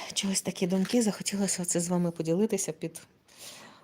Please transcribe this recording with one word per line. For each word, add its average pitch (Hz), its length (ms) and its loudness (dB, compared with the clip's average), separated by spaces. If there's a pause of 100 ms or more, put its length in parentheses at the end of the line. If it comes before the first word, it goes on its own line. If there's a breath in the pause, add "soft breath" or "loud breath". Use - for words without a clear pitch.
(140 loud breath)
Чогось 196 280 0
такі 185 260 -2
думки, 190 340 4
захотілося 196 640 0
це - 140 0
з 170 80 0
вами 175 240 2
поділитися 170 600 0
під 165 300 -8 (840 loud breath)